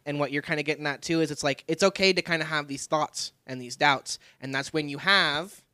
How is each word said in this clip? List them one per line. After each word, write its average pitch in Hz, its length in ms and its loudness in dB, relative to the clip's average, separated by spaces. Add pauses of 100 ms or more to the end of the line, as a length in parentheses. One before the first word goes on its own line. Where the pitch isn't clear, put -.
and 147 140 -2
what 139 140 -2
you're 143 80 -2
kinda 151 220 -2
getting 147 220 -4
at 139 160 -4
too 165 200 2
is 151 100 0
it's 151 140 -4
like, 139 200 -2
it's 160 180 0
okay 190 280 4
to 180 100 0
kinda 165 220 -2
have 151 240 -4
these 139 200 -8
thoughts - 440 -2 (160)
and 127 140 -10
these 123 160 -12
doubts. 139 420 2 (220)
And 135 120 -8
that's 135 200 -4
when 151 160 -2
you 139 80 -6
have 170 640 2 (120)